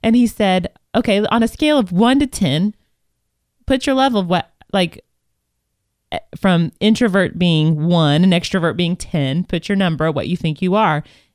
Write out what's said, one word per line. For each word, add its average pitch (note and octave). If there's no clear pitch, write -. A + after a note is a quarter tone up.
And A3+
he B3
said, F#3
"Okay, G3
on A#3
a A3+
scale D4+
of G3+
one A#3
to C#4
ten, F3
put C4+
your C4+
level C4
of F3+
what, F3
like, F3+
eh, -
from E3+
introvert G3+
being D#3+
one E3
and F#3+
extrovert E3+
being F3
ten, D#3
put -
your G3+
number, E3
what A#2
you F3
think D#3
you F#3
are, D#3+